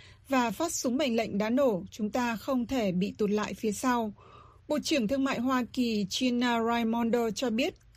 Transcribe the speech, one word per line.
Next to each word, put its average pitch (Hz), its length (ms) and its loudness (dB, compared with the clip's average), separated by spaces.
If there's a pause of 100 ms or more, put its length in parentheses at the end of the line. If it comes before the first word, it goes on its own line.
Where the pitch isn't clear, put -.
(280)
và 247 220 2
phát 330 220 -4
súng 247 240 -2
mệnh 269 200 0
lệnh 220 220 -2
đã 214 120 0
nổ, 233 400 2
chúng 214 200 -4
ta 240 260 0
không 247 300 -2
thể 220 260 0
bị 180 260 0
tụt 208 120 2
lại 208 240 -2
phía 214 180 -2
sau. 233 400 0 (560)
Bộ 302 140 2
trưởng 262 260 2
Thương 269 160 0
mại 269 140 0
Hoa 247 340 2
Kỳ 220 380 0
Gina 240 560 2
Raimondo 233 640 0
cho 247 200 -2
biết 269 240 0 (220)